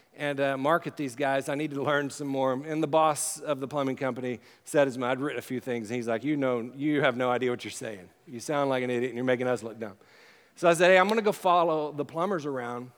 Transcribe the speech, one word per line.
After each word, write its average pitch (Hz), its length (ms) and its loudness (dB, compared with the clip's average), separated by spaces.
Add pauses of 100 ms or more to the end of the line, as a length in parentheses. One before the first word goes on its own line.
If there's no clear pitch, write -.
(160)
and, 147 240 -4
uh, 139 160 2
market 156 400 0
these 135 180 -6
guys, 139 360 0
I 143 40 -2
need 151 180 -2
to 139 100 -4
learn 143 260 2
some 143 200 -8
more. 135 260 0
And 156 280 -4
the 151 60 0
boss 156 500 2
of 143 220 -4
the 135 80 -6
plumbing 135 280 -2
company 123 440 -4 (240)
said 143 240 4
as 120 80 -6
much. 127 140 -2
I'd 131 100 0
written 135 180 -4
a 117 40 -6
few 127 180 -6
things, 117 300 -6
and 123 60 -2
he's 117 120 -4
like, 113 160 -2
"You 151 140 0
know, 123 360 0
you 143 280 0
have 131 120 4
no 127 160 0
idea 123 200 0
what 123 120 -4
you're 107 80 -10
saying. 101 380 -12 (180)
You 120 140 -12
sound 143 300 -2
like 127 120 0
an 123 60 -2
idiot, 120 220 -2
and 113 60 -10
you're 123 80 -4
making 127 240 2
us 120 140 0
look 113 160 -12
dumb." 107 180 -10 (600)
So 175 120 4
I 170 40 8
said, 175 180 6
"Hey, 185 80 10
I'm 185 100 6
gonna 220 120 2
go 208 100 2
follow 165 640 2
the 143 140 -6
plumbers 165 400 -4
around 123 520 -6